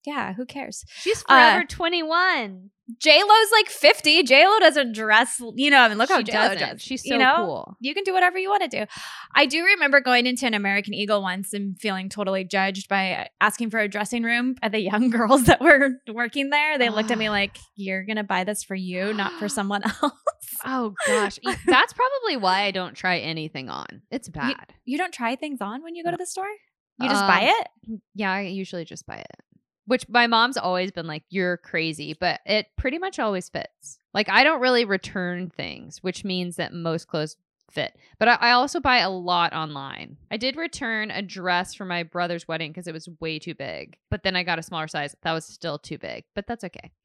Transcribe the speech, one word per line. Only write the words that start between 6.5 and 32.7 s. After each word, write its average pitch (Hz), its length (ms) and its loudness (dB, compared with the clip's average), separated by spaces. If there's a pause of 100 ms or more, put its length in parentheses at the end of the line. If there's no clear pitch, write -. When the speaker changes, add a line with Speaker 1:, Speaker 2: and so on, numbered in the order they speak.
Speaker 1:
dresses, - 240 -6
Speaker 2:
She's - 240 -8
Speaker 1:
you 277 60 -2
Speaker 2:
so 240 60 2
Speaker 1:
know? 254 180 6
Speaker 2:
cool. 190 440 -4
Speaker 1:
You 269 140 -6
can 392 100 -4
do 381 80 -2
whatever 359 260 2
you 381 120 -4
wanna 392 180 0
do. 214 160 -6 (500)
I 285 120 6
do 302 180 -2
remember 311 380 4
going 247 240 4
into 254 200 -2
an 233 60 0
American 202 400 -2
Eagle 202 300 -2
once 185 320 -6
and 196 260 -8
feeling 190 300 -6
totally 190 340 -4
judged 190 460 -2
by 190 380 -2 (120)
asking 214 300 2
for 226 100 -4
a 208 80 0
dressing 208 340 -4
room 240 380 -2
by 226 80 -2
the 214 120 -2
young 208 300 0
<laughs> 220 60 0
girls 240 280 4
that 247 180 6
were 277 300 8 (200)
working 240 380 -4
there. 294 260 0
They 240 140 2
looked 220 200 -2
at 240 80 2
me 220 100 0
Speaker 2:
Ugh. 208 40 0
Speaker 1:
like, 202 240 -2 (180)
"You're 190 300 -6
gonna 214 200 -4
buy 190 200 0
this 202 180 -4
for - 120 -10
you, 185 400 -4
not 202 240 -4
for 208 100 -6
Speaker 2:
<gasps> - 100 -4
Speaker 1:
someone 202 240 -2
<laughs> - 200 -4
else." 294 100 0 (540)
Speaker 2:
Oh, 254 280 -4 (120)
gosh. 494 340 0
Speaker 1:
<laughs> - 80 -6
Speaker 2:
E-, 381 60 -2 (120)
that's 294 280 4
probably 494 420 -2
why 196 280 0
I 202 60 0
don't 180 240 -8
try 180 240 -2
anything 147 520 -8
on. 71 400 -12
It's - 180 -10
Speaker 1:
You, 170 60 -18
Speaker 2:
bad. 139 400 -6 (100)
Speaker 1:
you 262 140 -6
don't 349 160 -4
try 240 220 -4
things 285 260 -8
on 220 200 -8
when 330 120 -14
you 339 100 -12
go 349 60 -2
to 349 80 -4
Speaker 2:
No. 349 40 -8
Speaker 1:
the 359 40 -8
store? 381 220 -8 (520)
You 254 80 -2
just 202 180 2
buy 196 220 4
Speaker 2:
Um, 370 60 6 (340)
Speaker 1:
it? 220 120 -10 (140)
Speaker 2:
yeah, 196 180 -4
I 196 100 -4
usually 185 420 -8
just - 220 -18
buy - 100 -14
it. - 240 -20 (460)
Which 247 220 -2
my 240 200 4
mom's 233 280 2
always 185 360 -2
been 165 140 -10
like, 151 220 -10
"You're 180 300 -2
crazy," 160 600 -6
but 170 280 -2
it 208 220 -2 (100)